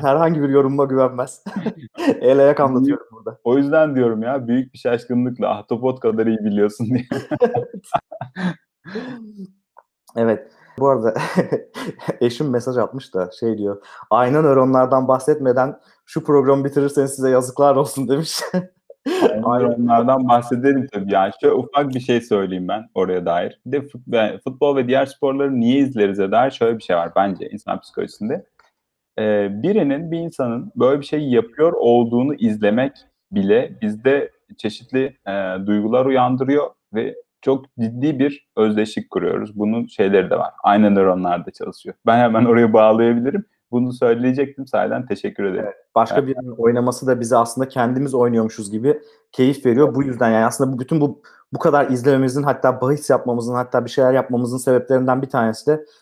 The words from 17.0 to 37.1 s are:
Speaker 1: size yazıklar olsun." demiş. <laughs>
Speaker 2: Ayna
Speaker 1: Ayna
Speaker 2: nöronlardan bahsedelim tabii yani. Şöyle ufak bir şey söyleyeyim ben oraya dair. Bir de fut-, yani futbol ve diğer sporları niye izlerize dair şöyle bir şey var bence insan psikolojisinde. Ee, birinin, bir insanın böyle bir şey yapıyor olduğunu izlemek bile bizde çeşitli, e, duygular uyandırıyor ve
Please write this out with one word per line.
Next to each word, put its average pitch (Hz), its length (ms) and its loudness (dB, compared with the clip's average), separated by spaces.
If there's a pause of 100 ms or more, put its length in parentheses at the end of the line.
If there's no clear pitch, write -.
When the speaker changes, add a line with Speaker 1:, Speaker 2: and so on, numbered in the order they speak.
Speaker 1:
size 131 140 0
yazıklar 131 460 2
olsun." 135 320 -2
demiş. 143 400 -2
<laughs> - 40 -14 (800)
Speaker 2:
Ayna 113 160 -4
Speaker 1:
Ayna 123 200 2
Speaker 2:
nöronlardan 120 640 2
bahsedelim 123 640 0
tabii 98 200 -4
yani. 98 180 2 (100)
Şöyle - 120 2
ufak 135 360 -2
bir 131 100 -6
şey 120 220 0
söyleyeyim 92 460 -2
ben 107 280 -8
oraya 90 300 -2
dair. 87 400 -4
Bir 123 60 -12
de 135 160 -4
fut-, 123 280 -8
yani 104 280 0
futbol 139 320 0
ve 127 120 0
diğer 135 180 2
sporları 135 540 -2
niye 120 200 4
izlerize 101 520 0
dair 123 200 2
şöyle 117 260 0
bir 107 60 -18
şey 90 120 -2
var 85 200 -2
bence 95 340 -2
insan 95 300 -8
psikolojisinde. - 640 -8 (760)
Ee, 104 280 0 (160)
birinin, 160 480 0
bir 165 80 -4
insanın 143 560 -6
böyle 131 240 2
bir 139 60 -12
şey 151 240 -4
yapıyor 123 440 0
olduğunu 120 600 2
izlemek 110 580 0 (380)
bile 117 500 0
bizde 113 500 -2 (260)
çeşitli, 127 600 -6 (100)
e, 98 40 -6 (340)
duygular 110 400 0
uyandırıyor 131 640 0 (240)
ve 107 220 -6 (260)